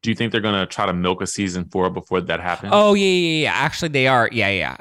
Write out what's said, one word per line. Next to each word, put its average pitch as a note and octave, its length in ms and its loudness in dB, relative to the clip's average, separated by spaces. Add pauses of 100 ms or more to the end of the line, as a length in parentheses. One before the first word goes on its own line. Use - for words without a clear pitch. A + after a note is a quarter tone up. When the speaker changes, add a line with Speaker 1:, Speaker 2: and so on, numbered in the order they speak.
Speaker 1:
Do A2+ 80 -2
you A2 40 0
think A#2 160 -2
they're A2 120 0
gonna G2+ 240 2
try G#2 200 -2
to F#2+ 60 0
milk F2+ 280 0
a F#2+ 60 -4
season F2+ 380 -4
four F#2 260 0
before F#2 300 -4
that E2 180 -4
happens? F2 340 -6
Speaker 2:
Oh, G#3 220 6
yeah, G3 120 2
yeah, E3+ 380 2
yeah. G#2 80 0
Actually, D3 360 -2
they C#3 180 2
are. B2 240 4
Yeah, G#2 200 0
yeah. D#2 300 -2